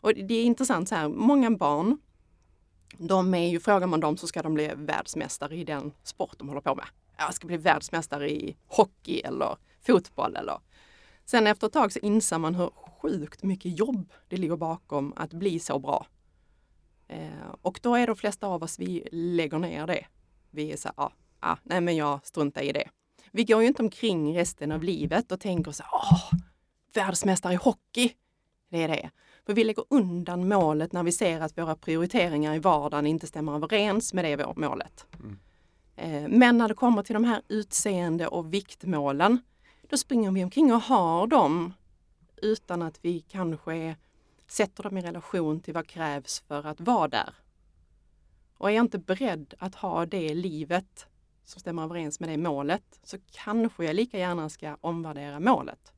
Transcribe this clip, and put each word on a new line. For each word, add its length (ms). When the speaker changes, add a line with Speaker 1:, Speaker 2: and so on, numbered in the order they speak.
Speaker 1:
Och 120
det 220
är 80
intressant 460
så 60
här, 140
många 420
barn, 460
de 360
är 140
ju, 120
frågar 280
man 120
dem 180
så 100
ska 140
de 120
bli 220
världsmästare 800
i 80
den 280
sport 340
de 120
håller 120
på 140
med. 100
Jag 160
ska 140
bli 100
världsmästare 760
i 240
hockey 520
eller 380
fotboll 540
eller. 220
Sen 220
efter 200
ett 60
tag 180
så 80
inser 380
man 180
hur 140
sjukt 420
mycket 360
jobb 340
det 100
ligger 200
bakom 580
att 180
bli 260
så 200
bra. 260
Eh, 220
och 220
då 120
är 120
de 80
flesta 320
av 160
oss, 160
vi 320
lägger 480
ner 280
det. 180
Vi 200
är 60
så 100
här, 180
ah, 60
ah, 240
nej 180
men 140
jag 300
struntar 360
i 100
det. 180
Vi 120
går 180
ju 60
inte 160
omkring 540
resten 340
av 120
livet 480
och 80
tänker 320
så 120
här, 100
åh, 460
världsmästare 600
i 20
hockey, 540
det 140
är 40
det. 220
För 80
vi 100
lägger 260
undan 580
målet 460
när 100
vi 80
ser 300
att 160
våra 180
prioriteringar 800
i 40
vardagen 480
inte 200
stämmer 280
överens 580
med 120
det 100
vår-, 240
målet. 460
Speaker 2:
Mm. 200
Speaker 1:
Eh, 400
men 200
när 100
det 60
kommer 300
till 100
de 100
här 240
utseende- 800
och 260
viktmålen, 840
då 80
springer 340
vi 120
omkring 300
och 80
har 460
dem 460
utan 400
att 200
vi 180
kanske 760
sätter 360
dem 140
i 40
relation 580
till 140
vad 140
krävs 600
för 200
att 140
vara 260
där. 220
Och 140
är 40
jag 100
inte 140
beredd 600
att 160
ha 300
det 280
livet 720
som 160
stämmer 240
överens 360
med 100
det 80
målet 640
så 140
kanske 540
jag 100
lika 220
gärna 320
ska 320
omvärdera 580
målet. 580